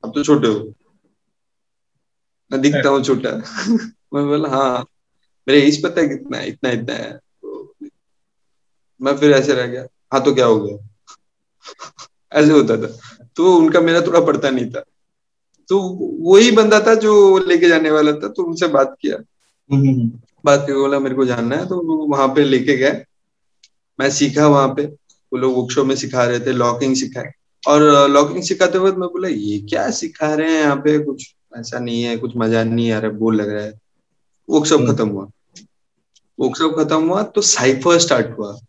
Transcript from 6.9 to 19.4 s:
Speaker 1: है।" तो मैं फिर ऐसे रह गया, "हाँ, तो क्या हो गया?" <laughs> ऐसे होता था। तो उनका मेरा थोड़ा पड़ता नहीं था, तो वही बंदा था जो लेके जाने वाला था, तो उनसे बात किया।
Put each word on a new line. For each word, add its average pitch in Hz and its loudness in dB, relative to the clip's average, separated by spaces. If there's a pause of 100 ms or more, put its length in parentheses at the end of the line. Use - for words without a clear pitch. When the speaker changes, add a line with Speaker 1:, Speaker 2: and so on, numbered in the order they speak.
Speaker 1:
है।" 117 -10
तो - -20 (1300)
मैं 139 -2
फिर 147 4
ऐसे 139 2
रह 123 -2
गया, 123 -12 (260)
"हाँ, 131 0
तो 139 2
क्या 127 2
हो 110 2
गया?" 101 -10 (1500)
<laughs> - -
ऐसे 151 4
होता 117 2
था। - -10 (360)
तो 180 4
उनका 165 4
मेरा 170 2
थोड़ा 170 2
पड़ता 143 0
नहीं 127 -6
था, 123 -10 (880)
तो 196 0 (400)
वही 196 6
बंदा 214 6
था 220 4
जो 208 6
लेके 180 2
जाने 160 2
वाला 151 4
था, 147 -6
तो - -6
उनसे 170 -4
बात 139 0
किया। - -6 (580)